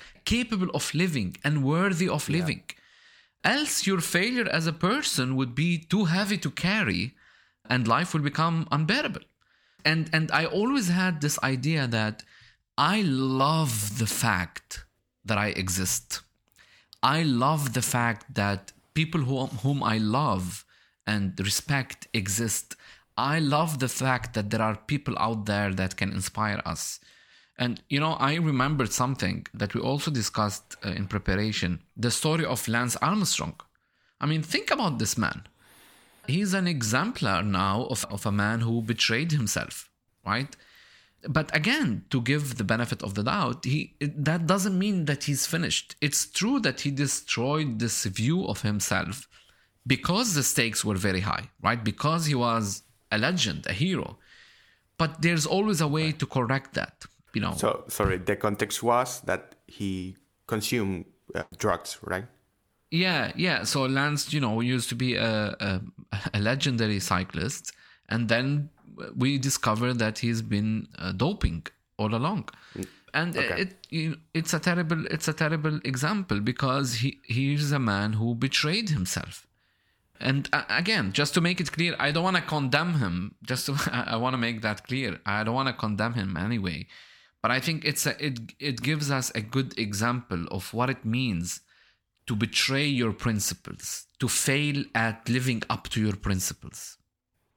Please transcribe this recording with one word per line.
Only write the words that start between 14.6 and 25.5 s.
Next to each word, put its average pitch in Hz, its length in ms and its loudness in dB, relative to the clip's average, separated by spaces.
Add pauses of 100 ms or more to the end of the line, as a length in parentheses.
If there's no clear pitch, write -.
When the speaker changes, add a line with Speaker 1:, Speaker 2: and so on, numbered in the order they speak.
Speaker 1:
that 110 120 0
I 104 100 2
exist. 92 720 -2 (840)
I 151 200 4
love 139 500 2
the 123 80 0
fact 117 540 0
that 101 380 -2 (200)
people 160 280 0
who, 131 240 0 (180)
whom 139 200 2
I 110 140 2
love 107 680 0 (420)
and 101 320 0
respect - 720 -2
exist. 104 640 -2 (420)
I 139 220 2
love 151 400 2
the 127 100 0
fact 127 460 -2
that 104 160 0
there 113 100 2
are 110 140 2
people 139 420 -4
out 110 280 0
there 101 280 0